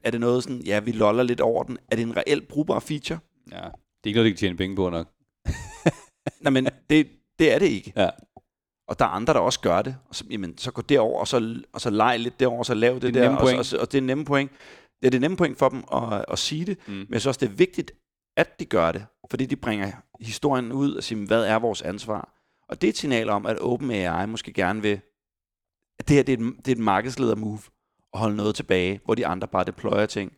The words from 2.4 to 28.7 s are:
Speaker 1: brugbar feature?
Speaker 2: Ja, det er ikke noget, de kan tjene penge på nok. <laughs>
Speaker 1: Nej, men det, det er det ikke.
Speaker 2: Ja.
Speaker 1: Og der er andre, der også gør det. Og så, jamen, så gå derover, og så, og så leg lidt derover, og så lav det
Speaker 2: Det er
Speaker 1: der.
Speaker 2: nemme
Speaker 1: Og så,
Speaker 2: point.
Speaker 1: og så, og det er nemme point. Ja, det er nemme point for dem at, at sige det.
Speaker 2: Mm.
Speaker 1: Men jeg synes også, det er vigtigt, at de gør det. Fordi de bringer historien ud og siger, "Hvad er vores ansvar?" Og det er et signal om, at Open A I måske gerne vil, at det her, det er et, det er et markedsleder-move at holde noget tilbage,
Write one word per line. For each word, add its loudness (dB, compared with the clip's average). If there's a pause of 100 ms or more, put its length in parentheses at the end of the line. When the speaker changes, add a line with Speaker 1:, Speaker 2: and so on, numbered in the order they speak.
Speaker 1:
brugbar -2
feature? -8 (340)
Speaker 2:
Ja, -14
det -14
er -14
ikke 0
noget, 8
de 6
kan -6
tjene 0
penge -4
på 0
nok. -4 (380)
<laughs> -6
Speaker 1:
Nej, 2
men 2 (220)
det, 6 (300)
det 6
er 6
det 2
ikke. -2
Speaker 2:
Ja. 4 (800)
Speaker 1:
Og -6
der 4
er 4
andre, 0
der 4
også 2
gør 2
det. -6 (120)
Og -18
så, -12
jamen, -8
så -8
gå -8
derover, 2
og -4
så, -2 (100)
og -12
så -4
leg 2
lidt -4
derover, 2
og -4
så 0
lav 4
det -8
Speaker 2:
Det 0
er -2
Speaker 1:
der. 4
Speaker 2:
nemme 4
Speaker 1:
Og 2
så, 4
Speaker 2:
point. 4
Speaker 1:
og 0
så, -2
og -4
det 2
er 0
nemme -2
point. 0 (500)
Ja, 6
det 2
er 4
nemme 0
point 0
for 6
dem -10
at, -2
at -4
sige -4
det. -6
Speaker 2:
Mm. -10
Speaker 1:
Men -10 (100)
jeg 0
synes 0
også, -2
det 2
er -16
vigtigt, 0 (440)
at 0
de -8
gør 2
det. -8 (240)
Fordi -2
de -4
bringer -4 (280)
historien -2
ud -2
og -8
siger, -6
"Hvad 2
er 2
vores -2
ansvar?" -8 (340)
Og -10
det 2
er 0
et -4
signal 0
om, 0
at -2
Open -2
A -2
I -4
måske -10
gerne -2
vil, 0 (960)
at -12
det 6
her, 8
det 2
er -2
et, -4
det -12
er 4
et -4
markedsleder-move 0 (540)
at -6
holde 0
noget 0
tilbage, 0